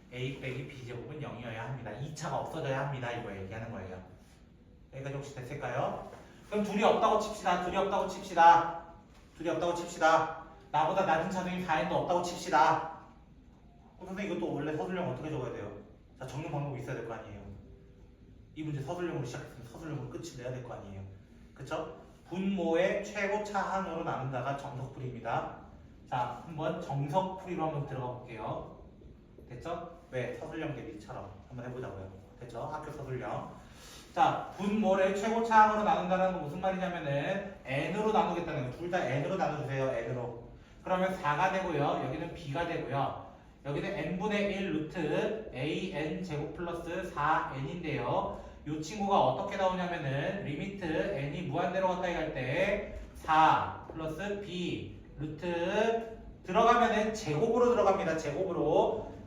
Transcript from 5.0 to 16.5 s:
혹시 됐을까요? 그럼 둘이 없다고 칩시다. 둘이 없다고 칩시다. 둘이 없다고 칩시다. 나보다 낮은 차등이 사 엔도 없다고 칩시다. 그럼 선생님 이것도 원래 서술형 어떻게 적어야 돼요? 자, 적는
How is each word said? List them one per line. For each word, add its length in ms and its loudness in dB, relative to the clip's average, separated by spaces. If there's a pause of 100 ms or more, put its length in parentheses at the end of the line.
혹시 180 -10
됐을까요? 800 -4 (380)
그럼 140 0
둘이 200 2
없다고 360 6
칩시다. 440 2
둘이 120 -2
없다고 320 2
칩시다. 800 8 (520)
둘이 120 -2
없다고 260 2
칩시다. 680 4 (280)
나보다 340 4
낮은 240 2
차등이 340 -2
사 160 2
엔도 160 0
없다고 280 2
칩시다. 760 4 (1000)
그럼 100 -12
선생님 300 -4
이것도 160 -2
원래 220 -2
서술형 360 -2
어떻게 180 -6
적어야 240 -4
돼요? 180 -8 (480)
자, 60 -12
적는 260 -8